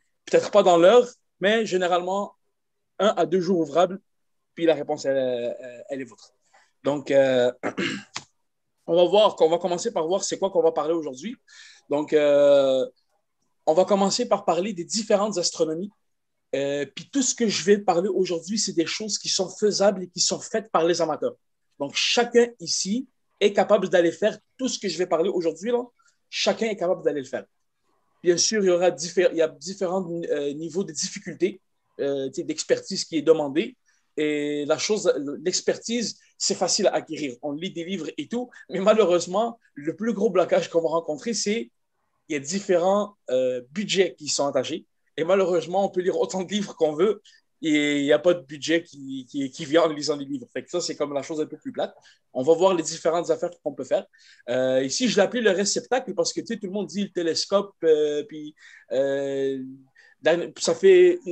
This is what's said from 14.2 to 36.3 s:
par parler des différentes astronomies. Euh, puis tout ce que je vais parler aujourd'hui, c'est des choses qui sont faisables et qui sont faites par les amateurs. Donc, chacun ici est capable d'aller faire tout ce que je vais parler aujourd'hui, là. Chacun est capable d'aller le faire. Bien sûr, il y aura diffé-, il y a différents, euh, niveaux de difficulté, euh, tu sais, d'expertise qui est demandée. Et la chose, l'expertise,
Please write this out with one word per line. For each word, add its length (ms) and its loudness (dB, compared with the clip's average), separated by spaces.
par 180 0
parler 280 0
des 100 -8
différentes 540 -2
astronomies. 540 -4
Euh, 280 -4
puis 160 -16
tout 100 -2
ce 140 -2
que 120 0
je 160 -2
vais 140 6
parler 320 0
aujourd'hui, 480 -2
c'est 160 -4
des 140 0
choses 320 -6
qui 100 -10
sont 200 -2
faisables 560 2
et 20 -16
qui 120 -12
sont 200 0
faites 320 -6
par 120 2
les 160 4
amateurs. 360 -2
Donc, 160 -8
chacun 540 2
ici 480 -4
est 140 4
capable 340 4
d'aller 240 4
faire 280 -2
tout 100 -4
ce 120 -6
que 100 -4
je 80 -6
vais 80 0
parler 240 0
aujourd'hui, 420 -4
là. 120 0
Chacun 340 -2
est 100 -2
capable 280 -2
d'aller 180 0
le 60 -10
faire. 180 -8
Bien 140 4
sûr, 260 0
il 40 2
y 40 4
aura 180 4
diffé-, 420 0
il 60 -6
y 60 4
a 40 2
différents, 600 -4
euh, 440 -4
niveaux 300 -6
de 80 -10
difficulté, 720 -6
euh, 300 -4
tu 120 -10
sais, 20 -6
d'expertise 640 -4
qui 120 -6
est 40 -2
demandée. 560 2
Et 480 -4
la 140 0
chose, 340 0
l'expertise, 760 -4